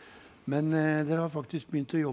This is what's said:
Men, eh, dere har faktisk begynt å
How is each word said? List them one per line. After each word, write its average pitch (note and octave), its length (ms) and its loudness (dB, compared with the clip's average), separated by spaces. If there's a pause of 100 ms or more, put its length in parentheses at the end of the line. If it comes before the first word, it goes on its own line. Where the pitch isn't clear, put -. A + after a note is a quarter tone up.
(460)
Men, D3+ 300 2
eh, D#3 300 4
dere E3 160 2
har E3 80 0
faktisk D3+ 420 -6
begynt C#3+ 240 0
å D#3+ 40 4 (140)